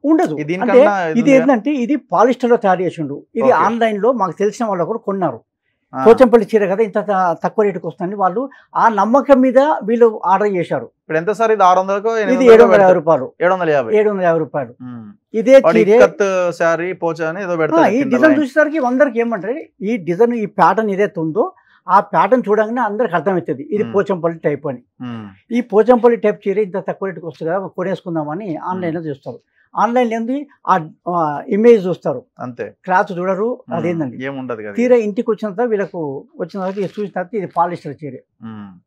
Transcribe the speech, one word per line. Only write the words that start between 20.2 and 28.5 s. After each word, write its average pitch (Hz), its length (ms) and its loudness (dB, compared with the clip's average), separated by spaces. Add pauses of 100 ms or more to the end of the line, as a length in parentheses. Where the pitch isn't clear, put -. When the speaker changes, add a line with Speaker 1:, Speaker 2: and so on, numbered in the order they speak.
Speaker 1:
ఈ 220 120 -4
ప్యాటర్న్ 196 460 2
ఏదైతే 190 280 -2
ఉందో 165 340 -4 (360)
ఆ 190 100 6
ప్యాటర్న్ 196 500 0
చూడగానే 214 320 0
అందరికి 208 340 -4
అర్థమవుతుంది 165 560 -4
ఇది 139 120 -2
Speaker 2:
ఉమ్. 117 100 -8
Speaker 1:
పోచంపల్లి 170 460 -2
టైప్ 147 280 -4
అని. 120 140 -8 (200)
Speaker 2:
ఉమ్. 113 520 -12
Speaker 1:
ఈ 240 80 0
పోచంపల్లి 233 560 4
టైప్ 208 300 -2
చీర 196 120 -2
ఇంత 196 180 -4
తక్కువ 190 300 -6
రేటుకి 170 180 -10
వస్తుంది 160 260 -8
కదా, 190 160 -4
కొనేసుకుందామని 170 880 -8